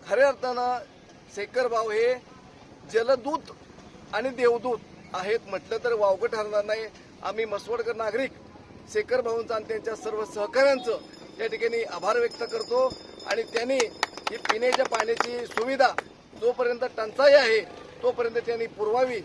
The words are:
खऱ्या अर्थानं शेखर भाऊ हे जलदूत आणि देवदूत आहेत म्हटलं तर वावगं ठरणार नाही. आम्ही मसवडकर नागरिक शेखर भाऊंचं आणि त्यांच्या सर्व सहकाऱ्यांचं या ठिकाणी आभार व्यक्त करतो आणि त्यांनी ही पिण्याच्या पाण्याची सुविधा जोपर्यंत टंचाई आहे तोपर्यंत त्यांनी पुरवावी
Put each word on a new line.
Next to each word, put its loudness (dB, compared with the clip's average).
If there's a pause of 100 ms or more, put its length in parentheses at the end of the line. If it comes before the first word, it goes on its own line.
खऱ्या 6
अर्थानं -2 (560)
शेखर -2
भाऊ 0
हे 2 (800)
जलदूत 2 (720)
आणि -2
देवदूत 2 (360)
आहेत -2
म्हटलं -6
तर 2
वावगं 2
ठरणार -2
नाही. -2 (400)
आम्ही -4
मसवडकर -4
नागरिक -2 (600)
शेखर 0
भाऊंचं -2
आणि -4
त्यांच्या -4
सर्व -6
सहकाऱ्यांचं 2 (420)
या -2
ठिकाणी -2
आभार 0
व्यक्त 0
करतो 0 (320)
आणि -2
त्यांनी -2 (520)
ही -10
पिण्याच्या 0
पाण्याची -2
सुविधा 2 (520)
जोपर्यंत 0 (120)
टंचाई 6
आहे 4 (200)
तोपर्यंत 0
त्यांनी -2
पुरवावी 0